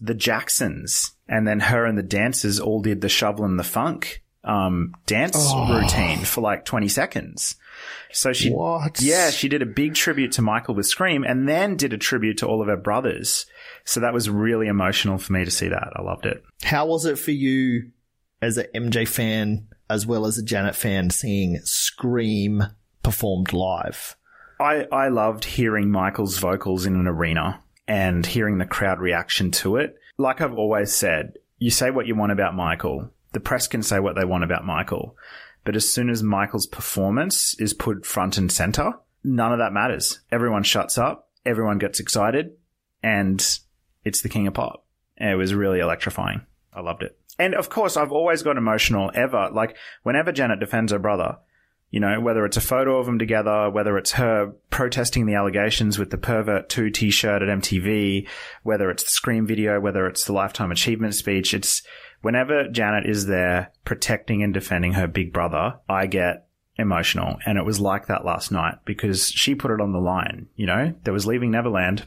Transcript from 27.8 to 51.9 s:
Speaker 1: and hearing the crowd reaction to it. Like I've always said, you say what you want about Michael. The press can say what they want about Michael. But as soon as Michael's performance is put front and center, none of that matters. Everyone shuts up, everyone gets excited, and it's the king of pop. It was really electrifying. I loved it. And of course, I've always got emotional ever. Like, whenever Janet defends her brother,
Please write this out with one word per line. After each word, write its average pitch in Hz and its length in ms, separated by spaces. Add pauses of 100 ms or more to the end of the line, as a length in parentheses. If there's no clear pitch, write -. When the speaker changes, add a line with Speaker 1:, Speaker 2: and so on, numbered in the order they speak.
Speaker 1:
and 92 380
hearing 107 320
the 90 80
crowd 95 340
reaction 87 520
to 98 240
it. 143 200 (220)
Like 131 240
I've 135 100
always 107 400
said, 82 460 (200)
you 120 120
say 127 200
what 127 160
you 117 80
want 104 180
about 95 220
Michael. 82 560 (220)
The - 80
press - 260
can 113 160
say 104 180
what 98 160
they 95 100
want 90 180
about 87 220
Michael. - 500 (480)
But 104 120
as - 160
soon 120 180
as 113 140
Michael's 101 420
performance 113 920
is 107 120
put 101 320
front 98 320
and 92 140
center, 147 440 (280)
none 120 300
of 120 80
that 104 120
matters. 104 460 (140)
Everyone 117 320
shuts - 340
up, 127 320 (160)
everyone 110 320
gets 101 220
excited, 117 500 (500)
and 98 400 (640)
it's - 180
the - 60
king 104 200
of 95 60
pop. - 300 (320)
It 101 220
was 92 160
really 98 240
electrifying. 85 640 (340)
I 92 60
loved 87 240
it. - 120 (220)
And 185 160
of - 160
course, 208 260
I've 147 140
always 160 320
got 147 140
emotional 107 580
ever. 120 380
Like, 110 240 (260)
whenever 156 300
Janet 123 260
defends 110 320
her 104 80
brother, 95 380 (540)